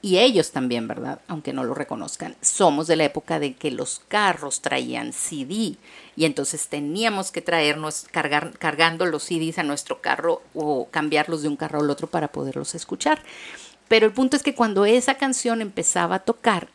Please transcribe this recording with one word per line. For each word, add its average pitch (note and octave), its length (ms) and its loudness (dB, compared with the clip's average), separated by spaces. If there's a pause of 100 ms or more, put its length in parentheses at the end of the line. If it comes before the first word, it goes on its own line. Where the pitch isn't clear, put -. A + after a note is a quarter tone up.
y F#3 160 4
ellos A3 320 6
también, A#2+ 380 -2
¿verdad? A#2+ 400 -8
Aunque D3 260 -8
no C3+ 100 -4
lo B2 120 -4
reconozcan, C#3+ 680 -8
somos D#3 460 4
de D#3+ 80 6
la D#3 100 4
época D#3 320 -2
de C#3+ 160 -2
que - 160 -4
los B2 380 -6
carros F3+ 540 0
traían B2 520 -4
C - 320 -6
D, G#3 300 -4 (400)
y D#3+ 100 0
entonces D3 420 -2
teníamos F#3+ 640 -2
que E3 140 -8
traernos, D#3 680 0
cargar, D3 480 -2
cargando E3 480 2
los D#3 160 0
C - 140 -4
Ds D#3+ 240 -2
a E3+ 40 0
nuestro C#3+ 380 -4
carro D#3 400 0 (140)
o D3+ 340 -2
cambiarlos D3+ 540 0
de D3+ 60 0
un C#3+ 80 -4
carro D3+ 220 -4
al D3 120 2
otro D3+ 160 -4
para D#3 220 -2
poderlos C#3+ 440 -6
escuchar. - 480 -2 (680)
Pero A3 180 6
el G#3+ 60 2
punto C4 240 2
es C#4+ 60 0
que C#4+ 120 -2
cuando G3+ 300 4
esa B3 300 4
canción B3 460 0
empezaba F3+ 540 0
a F#3+ 80 -2
tocar F3 520 0